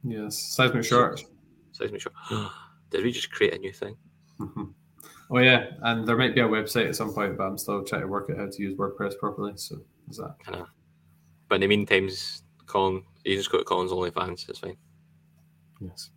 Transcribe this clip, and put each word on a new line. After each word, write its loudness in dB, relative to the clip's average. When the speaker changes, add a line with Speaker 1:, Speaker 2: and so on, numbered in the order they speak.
Speaker 1:
Yes, -6
seismic 2
short. 4
Speaker 2:
Seismic -6
short. -10
<gasps> -4
Did 0
we 2
just -6
create 2
a -8
new -10
thing? -10
Speaker 1:
Mm-hmm. -10
Oh, 2
yeah, 8
and 0
there 4
might 4
be 6
a 6
website 2
at -2
some -4
point, -2
but -2
I'm -4
still -4
trying -4
to -4
work -4
out -4
how -6
to -10
use -4
WordPress -4
properly, -4
so -12
there's -14
that. -12
Speaker 2:
I -10
know. -10
But 4
in 2
the 4
meantime, 4
Colin, 0
you 2
just -4
go 4
to 0
Colin's 0
OnlyFans, -4
it's -12
fine. -10
Speaker 1:
Yes. -14